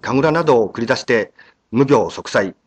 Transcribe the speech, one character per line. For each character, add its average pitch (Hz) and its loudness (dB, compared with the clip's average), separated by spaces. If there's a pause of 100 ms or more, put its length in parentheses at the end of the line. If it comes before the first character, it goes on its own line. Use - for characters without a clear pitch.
神 131 0
楽 156 2
な 165 -2
ど 127 4
を 95 -4
繰 117 -8
り 113 -2
出 123 0
し - -10
て、 110 -2 (380)
無 131 2
病 107 2
息 - -14
災 98 -2 (120)